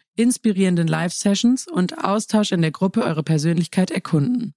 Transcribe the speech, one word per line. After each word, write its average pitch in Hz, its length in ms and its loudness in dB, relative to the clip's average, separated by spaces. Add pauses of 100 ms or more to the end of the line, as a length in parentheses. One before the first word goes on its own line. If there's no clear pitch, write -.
(160)
inspirierenden 190 720 2
Live-Sessions 196 800 0
und 180 360 -2
Austausch 214 480 0
in 180 100 2
der 160 100 2
Gruppe 196 320 -2
eure 156 200 -2
Persönlichkeit 160 680 0
erkunden. 196 640 -2